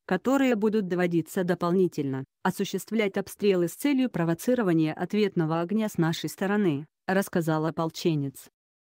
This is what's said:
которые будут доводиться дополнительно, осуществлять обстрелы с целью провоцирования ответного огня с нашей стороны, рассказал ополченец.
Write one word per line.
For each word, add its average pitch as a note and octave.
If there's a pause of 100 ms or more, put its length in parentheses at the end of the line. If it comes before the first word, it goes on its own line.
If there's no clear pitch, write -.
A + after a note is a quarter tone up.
которые B3+
будут G#3
доводиться F3
дополнительно, E3+ (180)
осуществлять G3
обстрелы F#3+
с E3
целью C4
провоцирования E3
ответного F3
огня G#3
с -
нашей D#3+
стороны, F#3+ (220)
рассказал E3
ополченец. D#3 (480)